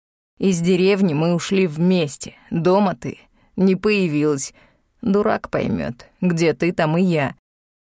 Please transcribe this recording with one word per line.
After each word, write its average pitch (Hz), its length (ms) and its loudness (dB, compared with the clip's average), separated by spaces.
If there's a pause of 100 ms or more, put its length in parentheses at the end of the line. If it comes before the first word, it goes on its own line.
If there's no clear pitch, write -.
(380)
Из 185 240 0
деревни 185 520 2
мы 160 200 0
ушли 190 340 0
вместе. 165 680 -2 (140)
Дома 180 460 0
ты - 240 -12 (360)
не 190 200 2
появилась. 151 800 0 (480)
Дурак 208 480 0
поймёт, - 560 -4 (160)
где 165 320 2
ты, 170 180 -2
там 165 260 -2
и 180 40 2
я". 165 340 0 (560)